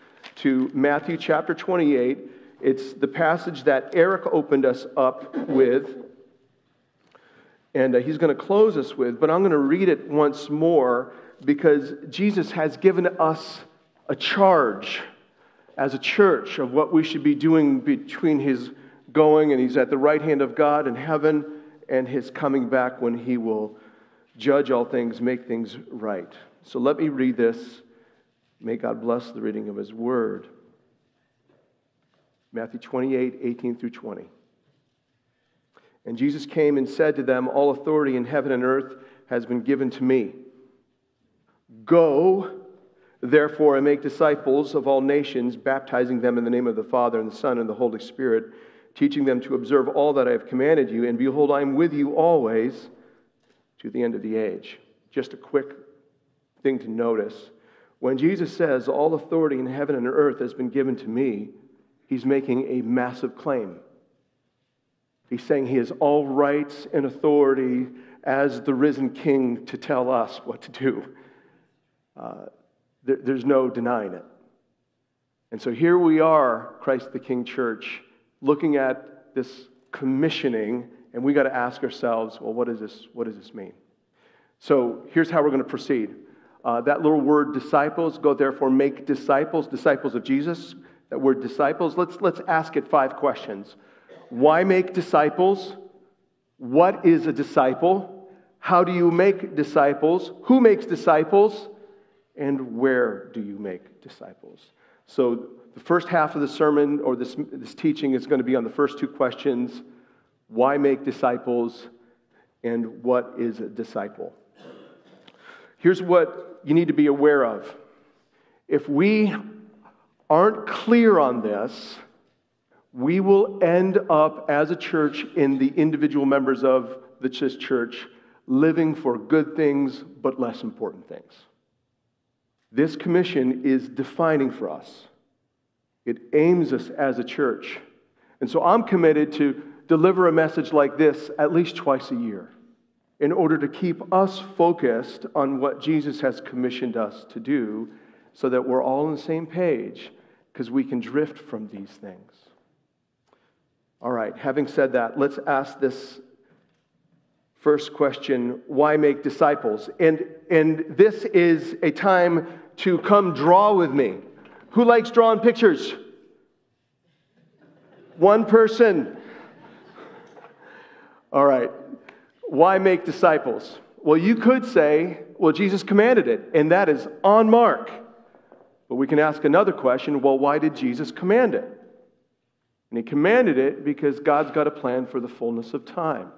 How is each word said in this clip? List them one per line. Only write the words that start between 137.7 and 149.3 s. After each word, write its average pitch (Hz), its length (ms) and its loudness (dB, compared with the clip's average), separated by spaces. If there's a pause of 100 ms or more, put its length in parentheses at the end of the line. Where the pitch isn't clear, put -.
And 123 80 -4
so 151 120 -2
I'm 202 220 4
committed 156 500 2
to 139 280 -2 (260)
deliver 180 400 4
a 165 60 4
message 156 400 0
like 143 240 2
this 151 400 2
at 151 160 2
least 170 220 0
twice 135 360 -2
a 131 40 -4
year 110 340 -8 (680)
in 147 120 2
order 165 260 2
to 147 100 -4
keep 170 460 -6
us 190 240 2 (200)
focused 143 760 0
on 139 260 -2
what 135 220 -4
Jesus 147 400 -2
has 131 180 -4
commissioned 123 560 -6
us 107 340 -6
to - 100 -16
do 113 500 -6 (440)
so - 140 -4
that 127 200 -2
we're 127 160 0
all 135 240 -2
on 160 40 -4
the 147 60 -6
same 160 300 -6